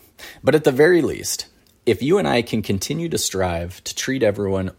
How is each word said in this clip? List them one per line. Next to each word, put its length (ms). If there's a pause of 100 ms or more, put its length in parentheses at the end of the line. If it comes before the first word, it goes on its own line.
(440)
but 120
at 80
the 80
very 320
least, 420 (400)
if 160
you 160
and 100
I 140
can 220
continue 460
to 100
strive 640
to 100
treat 300
everyone 560